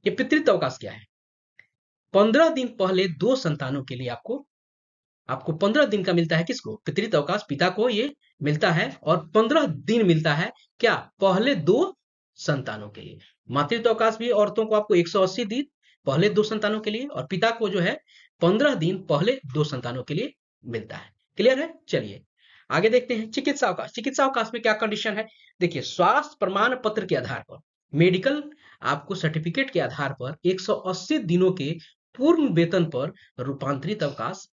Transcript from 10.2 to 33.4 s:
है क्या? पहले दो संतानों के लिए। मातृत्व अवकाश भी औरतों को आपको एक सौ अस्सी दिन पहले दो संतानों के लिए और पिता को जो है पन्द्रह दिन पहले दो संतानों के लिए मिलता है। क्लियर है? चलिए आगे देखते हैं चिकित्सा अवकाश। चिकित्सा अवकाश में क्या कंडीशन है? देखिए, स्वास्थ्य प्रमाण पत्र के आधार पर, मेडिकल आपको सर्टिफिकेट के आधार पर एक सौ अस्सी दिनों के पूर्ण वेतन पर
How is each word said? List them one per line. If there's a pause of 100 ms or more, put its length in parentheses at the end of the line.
है (300)
क्या? (260)
पहले
दो (420)
संतानों
के
लिए। (320)
मातृत्व
अवकाश
भी
औरतों
को
आपको
एक
सौ
अस्सी
दिन (400)
पहले
दो
संतानों
के
लिए
और
पिता
को
जो
है (460)
पन्द्रह
दिन
पहले (160)
दो
संतानों
के
लिए (320)
मिलता
है। (280)
क्लियर
है? (160)
चलिए (480)
आगे
देखते
हैं
चिकित्सा
अवकाश।
चिकित्सा
अवकाश
में
क्या
कंडीशन
है? (340)
देखिए,
स्वास्थ्य
प्रमाण
पत्र
के
आधार
पर, (340)
मेडिकल (420)
आपको
सर्टिफिकेट
के
आधार
पर
एक
सौ
अस्सी
दिनों
के (420)
पूर्ण
वेतन
पर (280)